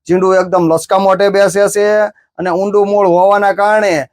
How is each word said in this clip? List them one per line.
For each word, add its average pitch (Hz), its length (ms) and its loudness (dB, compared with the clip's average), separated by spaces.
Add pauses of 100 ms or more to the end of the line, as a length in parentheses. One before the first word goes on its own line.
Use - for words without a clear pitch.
ઝીંડું 185 360 0
એકદમ 185 300 0
લચકા 160 320 0
મોઢે 196 320 0
બેસે 196 380 0
છે 208 180 -2 (480)
અને 180 160 -6
ઊંડું 196 380 -2
મૂળ 202 200 0
હોવાના 196 460 2
કારણે 208 400 0 (180)